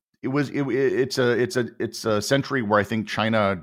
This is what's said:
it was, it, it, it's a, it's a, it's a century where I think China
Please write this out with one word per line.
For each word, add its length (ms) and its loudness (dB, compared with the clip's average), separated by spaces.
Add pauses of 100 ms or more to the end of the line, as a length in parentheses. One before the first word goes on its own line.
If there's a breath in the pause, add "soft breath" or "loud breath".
(220)
it 60 -4
was, 240 0
it, 100 -2
it, 320 0
it's 240 -2
a, 140 4
it's 240 0
a, 140 0 (100)
it's 260 -6
a 160 0
century 400 0
where 180 4
I 40 4
think 240 -4
China 560 0